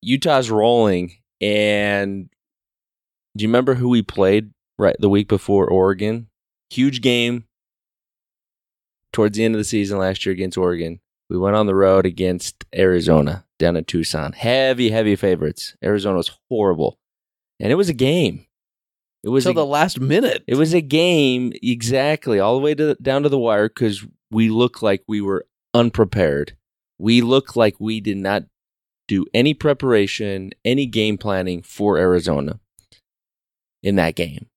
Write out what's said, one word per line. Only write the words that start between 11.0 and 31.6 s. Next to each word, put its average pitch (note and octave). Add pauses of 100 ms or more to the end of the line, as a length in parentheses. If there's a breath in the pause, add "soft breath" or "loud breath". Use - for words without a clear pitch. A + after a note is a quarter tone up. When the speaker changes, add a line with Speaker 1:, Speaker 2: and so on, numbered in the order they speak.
Speaker 1:
We F2+
went G2
on G#2+
the G2
road F#2+
against F2+ (100)
Arizona E2+ (140)
down E2+
in D#2+
Tucson. D#2
Heavy, B2+
heavy G#2+
favorites. E2
Arizona G2+
was E2+ (200)
horrible. F#2+ (600)
And G#2+
it D3+
was G3
a E3
game. C3 (800)
It G#2
was B2+
Speaker 2:
Till F3+
Speaker 1:
a -
Speaker 2:
the D#3
last D3
minute. D3
Speaker 1:
It B2
was D#3+
a F3
game, C#3+ (100)
exactly, B2+
all G#2
the C3+
way D3+
to, D3
down C3+
to D3
the C#3
wire A2
'cause G2+ (260)
we A2+
looked A#2
like G2+
we G#2+
were G2 (280)
unprepared. G2 (420)
We A#2
looked C3
like A2
we A2
did G2+
not G2 (640)
do F#2+
any C3
preparation, G#2 (120)
any C3+
game G#2+
planning F#2